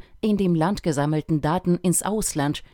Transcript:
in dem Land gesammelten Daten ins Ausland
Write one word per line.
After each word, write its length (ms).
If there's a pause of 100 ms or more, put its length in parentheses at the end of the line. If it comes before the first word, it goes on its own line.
(200)
in 160
dem 180
Land 300
gesammelten 560
Daten 380
ins 260
Ausland 580 (120)